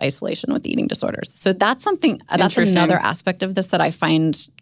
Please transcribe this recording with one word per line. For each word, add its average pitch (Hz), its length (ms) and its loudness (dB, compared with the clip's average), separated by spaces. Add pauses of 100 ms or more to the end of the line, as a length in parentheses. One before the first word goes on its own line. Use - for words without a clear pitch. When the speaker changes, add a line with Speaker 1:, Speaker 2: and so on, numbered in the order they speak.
Speaker 1:
isolation - 500 -4
with - 140 -2
eating - 200 0
disorders. - 460 -6
So - 200 0
that's 214 320 0
something, 320 360 0 (100)
that's 185 120 2
Speaker 2:
Interesting. 185 360 4
Speaker 1:
another 175 200 4
aspect - 440 -4
of 190 120 -4
this 190 140 -2
that 180 120 0
I 160 100 2
find 160 580 0 (140)